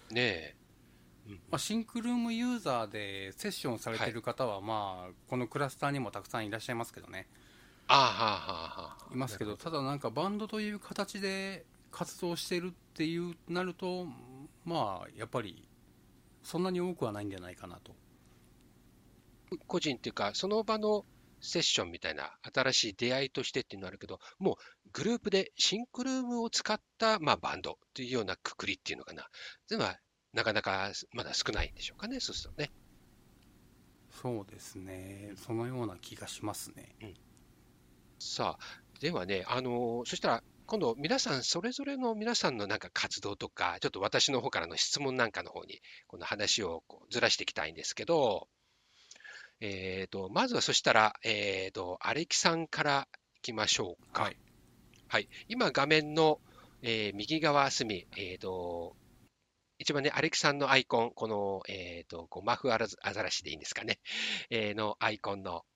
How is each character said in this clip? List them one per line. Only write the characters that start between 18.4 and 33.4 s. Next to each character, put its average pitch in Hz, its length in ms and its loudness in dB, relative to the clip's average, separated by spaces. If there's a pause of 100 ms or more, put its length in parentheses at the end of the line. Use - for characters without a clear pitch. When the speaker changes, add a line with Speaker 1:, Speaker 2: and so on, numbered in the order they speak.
Speaker 1:
個 180 140 -2
人 143 160 0
っ - 40 -20
て - 80 -6
い 110 40 -2
う - 20 -20
か、 101 200 0
そ 190 140 -2
の 214 140 2
場 220 160 0
の 214 260 2 (360)
セ - 200 -2
ッ - 20 4
シ - 180 4
ョ 101 40 0
ン 85 60 -6
み 82 100 -10
た 85 100 0
い 78 40 -4
な、 73 220 -6 (180)
新 131 180 4
し 113 180 2
い 95 40 -8
出 123 200 0
会 135 120 0
い - 40 -12
と 135 120 -2
し - 100 -4
て 131 80 0
っ - 40 -4
て - 120 -12
い - 20 -12
う - 20 -12
の 95 60 -8
は - 20 -8
あ - 40 -10
る 101 60 -16
け - 80 -12
ど、 95 140 -10 (180)
も 185 200 2 (280)
う - 60 -20
グ - 120 -4
ル 220 80 2
ー 240 60 0
プ 208 120 -4
で 190 260 4
シ - 220 4
ン 247 80 -6
ク 247 180 -6
ル 269 60 0
ー 262 120 0
ム 240 200 -2
を 226 80 0
使 - 240 0
っ - 60 -2 (180)
た、 220 200 6
ま 143 140 4
あ、 98 40 8
バ 76 180 -4
ン 76 80 -6
ド 78 100 -4
っ - 40 -12 (180)
て 135 80 -6
い 120 60 -4
う - 20 -6
よ 127 100 2
う 104 40 0
な 92 120 -2
く - 200 -10
く 98 100 -4
り 98 80 0
っ - 40 -8
て - 140 -6
い - 40 -2
う - 20 -12
の - 60 -14
か 82 100 -12
な。 - 140 -12 (400)
で 220 80 0
は、 104 220 0 (340)
な 110 120 2
か 110 80 4
な 104 100 2
か 95 300 0 (200)
ま 120 120 -6
だ - 100 -8
少 - 180 0
な 98 120 0
い - 80 -6
ん - 20 -18
で - 80 -12
し - 80 -8
ょ - 60 -16
う - 40 -20
か 208 80 -6
ね、 254 120 -6
そ - 120 -6
う - 40 -8
す - 80 -8
る - 100 -14
と - 60 -6
ね。 147 100 -4 (1500)